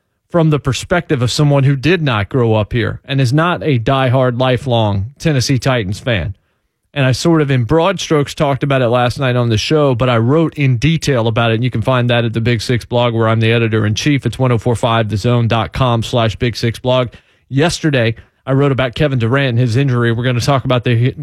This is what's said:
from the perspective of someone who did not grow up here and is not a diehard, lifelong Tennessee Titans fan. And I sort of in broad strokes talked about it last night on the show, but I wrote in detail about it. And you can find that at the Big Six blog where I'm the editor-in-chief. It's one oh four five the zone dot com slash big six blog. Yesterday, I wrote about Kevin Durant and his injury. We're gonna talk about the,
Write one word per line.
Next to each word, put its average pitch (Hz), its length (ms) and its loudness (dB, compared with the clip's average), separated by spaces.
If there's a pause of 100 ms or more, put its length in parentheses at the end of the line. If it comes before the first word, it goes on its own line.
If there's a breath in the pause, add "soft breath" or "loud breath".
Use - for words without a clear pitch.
(300)
from 160 180 2
the 151 100 2
perspective 147 600 -2
of 123 100 0
someone 143 340 2
who 139 120 2
did 156 240 0
not 117 300 -2
grow 117 240 2
up 107 180 -2
here 113 320 -4
and 135 160 -2
is 127 140 2
not 165 280 0
a 139 160 0
diehard, 127 600 0
lifelong 117 800 0
Tennessee 139 400 0
Titans 113 420 -2
fan. 101 360 -4 (560)
And 143 120 -2
I 131 80 2
sort 160 300 2
of 139 80 0
in 127 140 2
broad 165 360 0
strokes 147 340 -2
talked 143 280 -2
about 135 180 0
it 120 80 2
last 123 300 0
night 127 180 0
on 120 140 0
the 107 80 2
show, 143 360 2
but 127 140 0
I 123 80 2
wrote 143 380 2
in 131 240 0
detail 131 500 0
about 117 220 0
it. 113 60 0
And 113 80 -2
you 123 60 0
can 113 120 -4
find 123 260 0
that 120 160 2
at 113 80 -2
the 113 80 -2
Big 113 220 0
Six 120 240 -2
blog 120 260 0
where 113 160 2
I'm 113 120 2
the 113 120 2
editor-in-chief. 113 720 0
It's 113 140 -4
one 131 120 0
oh 120 60 2
four 117 180 0
five 113 360 0
the 107 80 -2
zone 120 280 0
dot 110 280 -2
com 120 280 0
slash 113 340 -2
big 123 200 -4
six 117 220 -4
blog. 127 340 -2 (360 soft breath)
Yesterday, 135 680 0 (300 soft breath)
I 131 60 -2
wrote 139 200 2
about 123 220 -4
Kevin 139 240 0
Durant 127 320 0
and 117 80 0
his 123 180 2
injury. 123 340 0
We're 117 140 -2
gonna 123 160 0
talk 135 240 0
about 131 200 0
the, 120 380 0